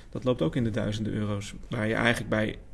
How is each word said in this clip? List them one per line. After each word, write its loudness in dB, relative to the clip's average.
Dat -6
loopt 4
ook 2
in 2
de 2
duizenden 0
euro's. -2
Waar -2
je 2
eigenlijk 2
bij 2